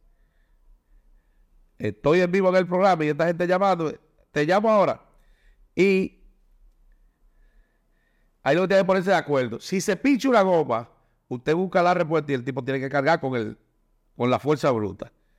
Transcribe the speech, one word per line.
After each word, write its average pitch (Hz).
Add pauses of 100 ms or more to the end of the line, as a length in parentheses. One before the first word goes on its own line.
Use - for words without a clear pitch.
(1800)
estoy 147
en 175
vivo 190
en 180
el 185
programa 180
y 151
esta 156
gente 175
llamando, 180 (380)
te 147
llamo 202
ahora. 185 (760)
Y 190 (2250)
ahí 139
lo 180
que 185
tiene 190
que 180
ponerse 190
de 185
acuerdo. 131
Si 185
se 196
pincha 269
una 226
goma, 143 (400)
usted 127
busca 185
la 175
respuesta 156
y 135
el 120
tipo 135
tiene 135
que 135
cargar 143
con 131
el, 110 (580)
con 123
la 120
fuerza 147
bruta. 104 (280)